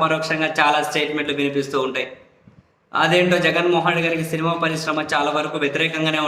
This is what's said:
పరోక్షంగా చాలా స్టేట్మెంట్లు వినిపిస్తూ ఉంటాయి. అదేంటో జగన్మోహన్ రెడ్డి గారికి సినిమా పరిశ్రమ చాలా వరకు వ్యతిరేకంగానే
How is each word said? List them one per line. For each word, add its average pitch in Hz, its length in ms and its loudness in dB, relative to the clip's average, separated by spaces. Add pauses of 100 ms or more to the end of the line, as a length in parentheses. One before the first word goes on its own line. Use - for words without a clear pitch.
పరోక్షంగా 156 440 0 (120)
చాలా 151 280 4
స్టేట్మెంట్లు 147 540 -2
వినిపిస్తూ 139 440 -2
ఉంటాయి. 127 220 -4 (840)
అదేంటో 175 540 4
జగన్మోహన్ 170 500 2
రెడ్డి 165 100 0
గారికి 160 260 -2
సినిమా 165 220 -2 (100)
పరిశ్రమ 156 360 -2 (140)
చాలా 147 240 0
వరకు 151 260 -4
వ్యతిరేకంగానే 156 640 0